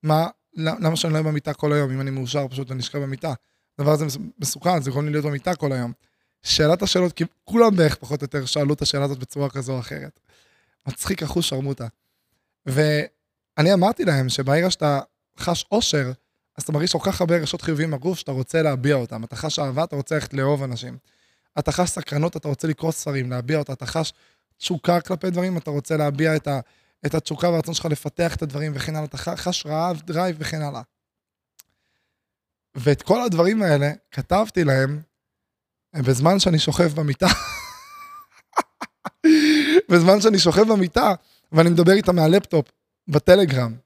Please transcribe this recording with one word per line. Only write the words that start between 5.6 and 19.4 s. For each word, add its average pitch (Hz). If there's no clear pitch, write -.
היום. 120
שאלת 156
השאלות, 180
כי -
כולם 226
בערך 156
פחות 131
או -
יותר 135
שאלו 147
את 147
השאלה 143
הזאת 139
בצורה 139
כזו 135
או 127
אחרת. 143
מצחיק -
אחוז 160
שרמוטה. 135
ואני 151
אמרתי 202
להם 139
שברגע 143
שאתה 147
חש -
אושר, 151
אז 143
אתה -
מרגיש 151
כל 170
כך -
הרבה 170
רגשות 165
חיוביים 160
בגוף 156
שאתה -
רוצה 131
להביע 143
אותם. 113
אתה 117
חש 151